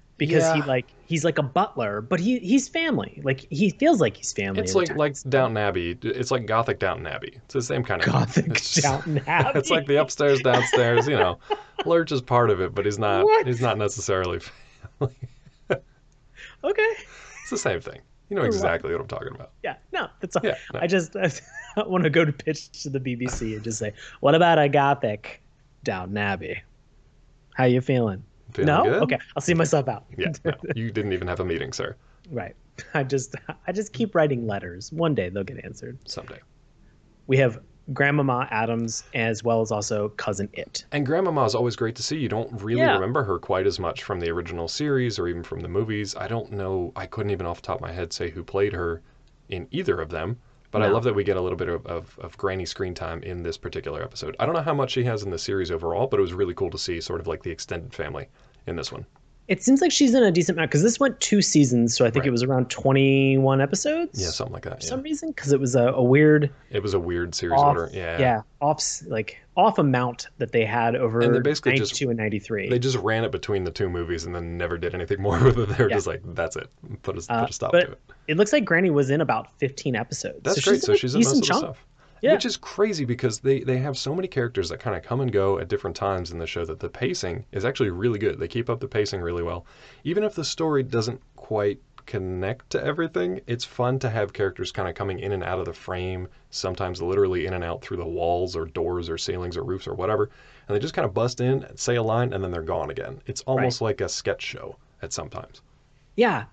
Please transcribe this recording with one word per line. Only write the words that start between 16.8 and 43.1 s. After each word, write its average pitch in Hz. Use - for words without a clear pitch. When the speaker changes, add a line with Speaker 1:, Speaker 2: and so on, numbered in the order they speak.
Speaker 2:
It's -
the 226
same 92
thing. -
You 202
know 180
Speaker 1:
You're 123
right. 104
Speaker 2:
exactly 85
what 85
I'm -
talking -
about. -
Speaker 1:
Yeah, -
no, 330
that's -
all. 175
Speaker 2:
Yeah, 196
no. -
Speaker 1:
I 175
just, 170
<laughs> -
I 208
wanna 180
go 165
to 151
pitch -
to 147
the 135
B 131
B 123
C 110
and 104
just 113
say, 107
"What 143
about 165
a 143
Gothic 139
Downton 98
Abbey? 95
How 131
you 127
feeling?" 117
Speaker 2:
Feeling -
Speaker 1:
No? 156
Speaker 2:
good? 220
Speaker 1:
Okay, -
I'll 147
see 175
myself 151
out. 107
Speaker 2:
Yeah, 180
Speaker 1:
<laughs> -
Speaker 2:
no, 160
you 113
didn't 104
even 90
have 87
a 92
meeting, 80
sir. -
Speaker 1:
Right. 107
I 147
just, 131
I 180
just 202
keep 214
writing 139
letters. 98
One 160
day 92
they'll 98
get -
answered. 120
Speaker 2:
Someday. -
Speaker 1:
We 131
have 123
Grandmama 139
Adams 113
as 113
well 113
as 110
also 104
Cousin 101
It. -
Speaker 2:
And 143
Grandmama 160
is 104
always 120
great 113
to -
see. 151
You 127
don't 110
really 113
Speaker 1:
Yeah. 311
Speaker 2:
remember 120